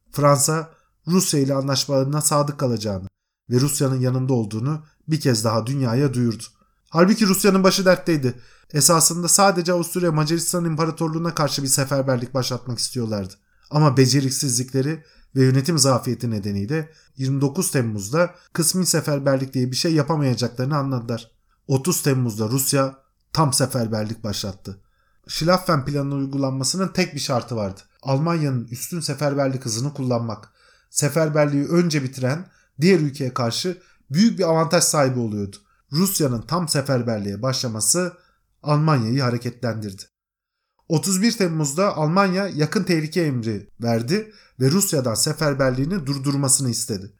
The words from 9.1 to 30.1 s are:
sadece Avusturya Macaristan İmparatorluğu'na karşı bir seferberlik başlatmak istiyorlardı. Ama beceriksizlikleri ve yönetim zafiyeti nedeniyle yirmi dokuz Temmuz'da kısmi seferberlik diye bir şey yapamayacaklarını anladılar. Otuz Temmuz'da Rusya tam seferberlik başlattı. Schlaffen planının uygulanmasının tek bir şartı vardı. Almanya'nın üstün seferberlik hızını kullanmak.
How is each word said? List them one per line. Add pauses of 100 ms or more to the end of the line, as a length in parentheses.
sadece
Avusturya
Macaristan
İmparatorluğu'na
karşı
bir
seferberlik
başlatmak
istiyorlardı. (360)
Ama
beceriksizlikleri (320)
ve
yönetim
zafiyeti
nedeniyle (240)
yirmi
dokuz
Temmuz'da (180)
kısmi
seferberlik
diye
bir
şey
yapamayacaklarını
anladılar. (360)
Otuz
Temmuz'da
Rusya (300)
tam
seferberlik
başlattı. (480)
Schlaffen
planının
uygulanmasının
tek
bir
şartı
vardı. (220)
Almanya'nın
üstün
seferberlik
hızını
kullanmak. (420)